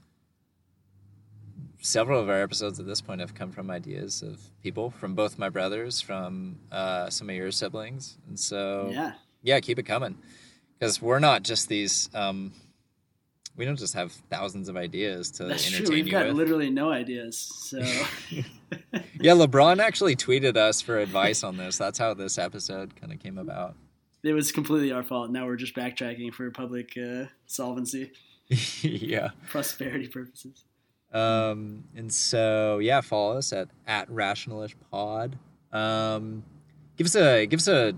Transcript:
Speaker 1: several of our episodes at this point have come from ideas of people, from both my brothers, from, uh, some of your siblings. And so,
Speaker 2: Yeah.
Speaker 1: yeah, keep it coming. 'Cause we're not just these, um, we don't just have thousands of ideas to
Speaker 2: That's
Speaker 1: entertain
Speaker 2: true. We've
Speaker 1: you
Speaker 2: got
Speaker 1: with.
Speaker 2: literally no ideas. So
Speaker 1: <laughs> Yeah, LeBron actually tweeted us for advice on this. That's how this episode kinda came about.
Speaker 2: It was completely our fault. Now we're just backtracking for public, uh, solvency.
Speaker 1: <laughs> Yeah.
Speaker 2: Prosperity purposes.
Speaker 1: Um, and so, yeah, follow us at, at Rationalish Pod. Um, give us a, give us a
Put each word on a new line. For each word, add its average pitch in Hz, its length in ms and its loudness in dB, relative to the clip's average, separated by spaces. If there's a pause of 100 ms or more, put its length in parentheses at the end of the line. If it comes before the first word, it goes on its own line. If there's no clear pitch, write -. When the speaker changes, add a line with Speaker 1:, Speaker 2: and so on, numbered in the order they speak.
(1800)
Speaker 1:
several 120 400 2
of 101 80 0
our 98 140 4
episodes 98 380 -4
at 92 60 -10
this 101 140 -4
point 95 200 -8
have 87 140 -10
come 92 180 -10
from 95 180 -10
ideas 95 520 -8
of 104 180 -12 (220)
people, 107 280 -6
from 95 240 -8
both 104 240 0
my 98 100 -2
brothers, 101 520 -4
from, 92 560 -8 (160)
uh, 92 380 -2
some 107 180 -6
of 95 80 -6
your 92 140 -4
siblings. 110 680 -6 (100)
And 101 120 -12
so, 98 540 -4
Speaker 2:
Yeah. 143 200 -4 (300)
Speaker 1:
yeah, 131 180 4
keep 120 180 -2
it 120 60 -4
coming. 107 320 -2 (640)
'Cause 110 200 0
we're 123 180 4
not 135 240 6
just 107 260 -2
these, 104 460 0
um, 98 380 -4 (1040)
we 117 80 -6
don't 143 140 -2
just 101 160 -6
have 87 180 -4 (180)
thousands 95 380 -6
of 92 80 -8
ideas 90 560 -4
to - 120 -10
Speaker 2:
That's - 220 -2
Speaker 1:
entertain 185 200 -2
Speaker 2:
true. 156 100 4
We've 160 100 2
Speaker 1:
you 180 60 -2
Speaker 2:
got 175 160 4
Speaker 1:
with. 143 80 2
Speaker 2:
literally 160 340 2
no 143 200 2
ideas. 120 480 -4
So - 400 -10
Speaker 1:
<laughs> 127 520 -4 (920)
Yeah, 165 120 10
LeBron 160 480 8
actually 196 360 4
tweeted 131 400 2
us 107 240 6
for 113 180 0
advice 101 460 2
on 92 120 -6
this. 92 220 -4
That's 101 200 -2
how 113 160 0
this 95 240 -6
episode 95 580 -6
kinda - 200 -12
came 95 220 -12
about. 90 380 -8 (460)
Speaker 2:
It 151 100 2
was 151 200 2
completely 147 380 2
our 127 120 -2
fault. 123 280 -4
Now 127 160 -4
we're 123 100 -2
just 123 180 -8
backtracking 120 580 -6
for 123 180 -10
public, 123 460 -10
uh, 123 300 -8 (200)
solvency. 127 640 -6 (400)
Speaker 1:
<laughs> - 0 - (320)
Yeah. - 480 -2 (180)
Speaker 2:
Prosperity 139 600 -6
purposes. 127 560 -16 (480)
Speaker 1:
Um, 110 720 0 (100)
and 113 180 -10
so, 110 640 2
yeah, 123 220 4
follow 107 380 0
us - 140 -4
at, 95 160 -4 (180)
at 107 240 -2
Rationalish 107 640 -4 (160)
Pod. 110 480 -4 (340)
Um, 110 720 -2 (540)
give 170 100 2
us 175 100 4
a, 127 300 10
give 160 140 2
us - 80 2
a 120 300 6